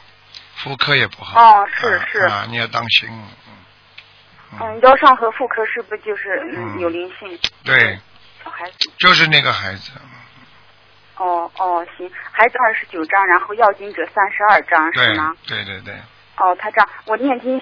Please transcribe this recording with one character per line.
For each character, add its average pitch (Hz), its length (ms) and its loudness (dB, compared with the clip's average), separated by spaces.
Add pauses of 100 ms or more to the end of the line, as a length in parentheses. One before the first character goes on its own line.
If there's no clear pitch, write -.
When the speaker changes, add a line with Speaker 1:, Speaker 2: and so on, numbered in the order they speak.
(580)
Speaker 1:
妇 139 200 -10
科 147 180 0
也 117 120 2
不 - 160 -14
好。 - 180 4
Speaker 2:
哦， 202 320 8
是， - 220 -4
Speaker 1:
啊， - 160 -4
Speaker 2:
是。 214 80 -4
Speaker 1:
啊， 107 280 0
你 117 100 -8
要 117 100 -4
当 117 240 -4
心。 110 180 0
嗯， 110 180 -16 (1200)
嗯。 214 100 -16
Speaker 2:
嗯， 226 200 -8
腰 262 160 10
上 262 180 8
和 226 160 -2
妇 - 160 -6
科 - 180 -4
是 233 160 -8
不 214 140 -12
是 - 80 -10
就 208 120 -6
是， 196 240 -6 (140)
嗯， - 220 -8
Speaker 1:
嗯。 - 40 -8
Speaker 2:
有 175 100 -2
灵 175 280 -8
性？ 185 220 -16 (240)
Speaker 1:
对。 113 360 2 (420)
Speaker 2:
小 - 80 -18
孩 - 220 -14
子。 - 260 -6
Speaker 1:
就 185 160 4
是 160 140 2
那 151 140 2
个 127 100 0
孩 98 240 -6
子。 - 160 -16 (1300)
Speaker 2:
哦， 175 400 -2
哦， 175 280 -2 (120)
行， 180 120 -12 (220)
孩 220 160 4
子 247 100 -2
二 - 160 0
十 - 160 -8
九 165 160 -8
张， 196 220 0
然 180 120 4
后 208 160 -10
要 220 180 4
经 202 200 -12
者 170 140 -6
三 - 80 -10 (160)
十 208 180 -6
二 170 140 4
张， 165 300 0
是 120 220 2
吗？ 156 180 -4 (120)
Speaker 1:
对， 107 200 -8
对， 98 160 -12
对， 101 120 -14
对。 - 20 -14 (420)
Speaker 2:
哦， 185 180 2
台 214 160 -10
长， 208 160 2 (180)
我 214 120 -2
念 254 240 -2
经 254 200 -2